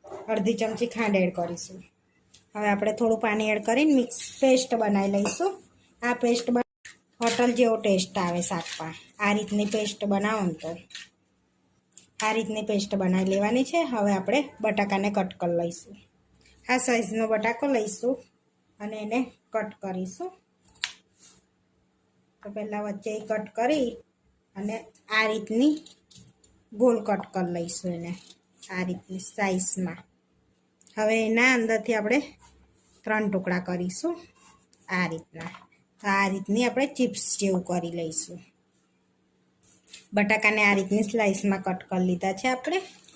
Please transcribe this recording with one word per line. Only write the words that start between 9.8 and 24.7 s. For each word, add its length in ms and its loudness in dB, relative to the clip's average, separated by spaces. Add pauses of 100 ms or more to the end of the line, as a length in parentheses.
બનાવો 400 2
ને 80 0
તો, 200 -8 (1500)
આ 80 2
રીતની 380 -2
પેસ્ટ 260 0
બનાવી 380 2
લેવાની 300 2
છે. 200 2
હવે 300 0
આપણે 260 2 (220)
બટાકાને 500 2
કટ 200 0 (100)
કરી 160 0
લઈશું. 380 -4 (720)
આ 80 4
સાઈઝનો 500 0
બટાકો 400 0
લઈશું 480 0 (640)
અને 180 -8
એને 220 -2 (340)
કટ 180 -4 (100)
કરીશું. 480 -6 (2250)
તો 60 -16
પહેલાં 340 -6
વચ્ચે 360 -6
કટ 360 -4
કરી 320 2 (680)
અને 200 -4 (340)